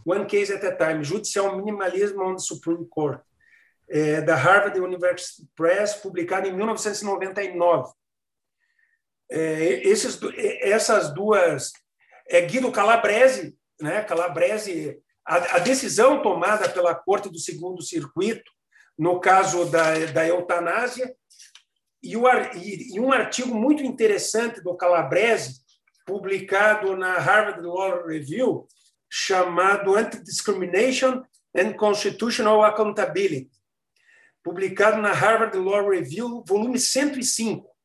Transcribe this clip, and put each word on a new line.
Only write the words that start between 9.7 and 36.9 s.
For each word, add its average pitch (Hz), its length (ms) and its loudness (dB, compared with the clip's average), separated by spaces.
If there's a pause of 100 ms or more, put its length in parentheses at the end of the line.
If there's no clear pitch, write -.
esses 208 300 2
do-, - 160 -8
e-, - 320 -4
essas 196 500 2
duas, 180 600 2 (560)
é, 175 140 6
Guido 254 280 -2
Calabrese, 214 840 4 (200)
né, 165 240 -2
Calabrese, 170 1000 -2 (220)
a, 175 320 0
a - 20 4
decisão 254 640 4
tomada 190 480 0
pela 175 260 2
Corte 202 340 -2
do 165 80 -14
Segundo 175 440 -10
Circuito, 170 680 -6 (480)
no 175 220 0
caso 180 460 2
da, 160 480 2
da 160 120 2
eutanásia, 180 880 -2 (880)
e, 175 140 -10
o 233 100 2
ar-, 247 300 2
e, 180 400 -12
e 208 60 -2
um 269 100 2
artigo 247 420 0
muito 277 300 0
interessante 226 800 0
do 175 160 -6
Calabrese, 175 840 2 (460)
publicado 190 880 0
na 185 220 -2
Harvard 190 440 2
Law 175 460 -4
Review, 160 580 -4 (440)
chamado 190 840 2
Anti-Discrimination 226 1300 0 (320)
and 208 200 0
Constitutional 214 880 2
Accountability, 202 880 0 (880)
publicado 190 600 0
na 208 100 0
Harvard 208 460 2
Law 202 320 0
Review, 196 580 -4
volume 226 320 0
cento 269 400 0